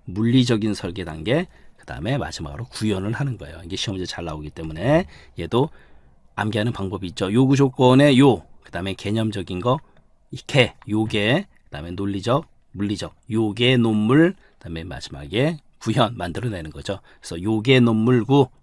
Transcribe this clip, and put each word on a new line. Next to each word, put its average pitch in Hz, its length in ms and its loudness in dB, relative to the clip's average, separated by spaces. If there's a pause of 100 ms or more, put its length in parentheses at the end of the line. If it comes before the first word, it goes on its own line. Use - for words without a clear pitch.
물리적인 113 680 2
설계 95 300 -8
단계, 85 420 -2 (300)
그 - 100 -20
다음에 104 320 -6
마지막으로 76 460 -10
구현을 104 480 -4
하는 127 260 -6
거예요. 80 260 -16
이게 87 120 -10
시험 95 200 -6
문제 90 140 -8
잘 - 140 -10
나오기 78 260 -10
때문에 85 560 -2 (320)
얘도 117 300 0 (680)
암기하는 107 380 -2
방법이 98 360 -6
있죠. 95 240 -4
요구 131 220 4
조건의 135 640 6
요, 127 240 6 (220)
그 - 80 -20
다음에 92 220 -6
개념적인 98 680 -4
거, 123 180 0 (540)
이 131 60 -12 (100)
개, 123 260 2 (140)
요게, 110 580 0 (180)
그 - 60 -20
다음에 82 220 -12
논리적, 101 560 -2 (240)
물리적, 98 420 -6 (160)
요게 113 460 2
논물, 117 580 4
그 - 240 -20
다음에 82 240 -12
마지막에 95 760 -6 (200)
구현 117 380 0
만들어내는 87 560 -8
거죠. 82 260 -10 (220)
그래서 85 200 -10
요게 110 380 4
논물구, 120 680 4 (140)